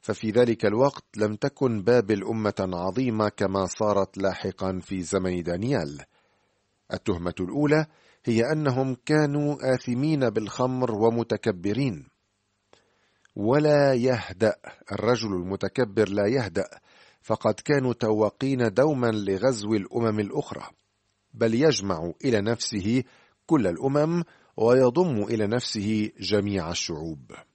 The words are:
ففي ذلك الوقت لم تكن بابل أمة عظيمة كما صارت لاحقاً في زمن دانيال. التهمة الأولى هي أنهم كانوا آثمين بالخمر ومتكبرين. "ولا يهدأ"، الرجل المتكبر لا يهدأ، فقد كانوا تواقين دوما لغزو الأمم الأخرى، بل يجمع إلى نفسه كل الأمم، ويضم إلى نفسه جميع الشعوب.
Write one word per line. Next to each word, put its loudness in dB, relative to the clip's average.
ففي -4
ذلك 2
الوقت 2
لم 0
تكن -2
بابل 2
أمة -2
عظيمة -2
كما -2
صارت 0
لاحقاً -2
في -6
زمن -2
دانيال. -4
التهمة -4
الأولى 0
هي 2
أنهم 0
كانوا 2
آثمين 0
بالخمر -2
ومتكبرين. 0
"ولا 4
يهدأ"، 0
الرجل 0
المتكبر 0
لا 0
يهدأ، -2
فقد 0
كانوا 0
تواقين 0
دوما 2
لغزو 0
الأمم 0
الأخرى، -6
بل 0
يجمع 0
إلى 2
نفسه -2
كل 2
الأمم، 0
ويضم 4
إلى 0
نفسه -2
جميع 0
الشعوب. -8